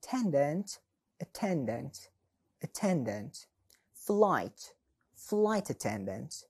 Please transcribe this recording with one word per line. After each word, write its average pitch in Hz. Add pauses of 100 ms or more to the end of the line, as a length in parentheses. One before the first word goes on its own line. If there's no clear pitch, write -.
Attendant. 170 (540)
Attendant. 139 (680)
Attendant. 123 (600)
Flight. 190 (680)
Flight 208
attendant. 107 (160)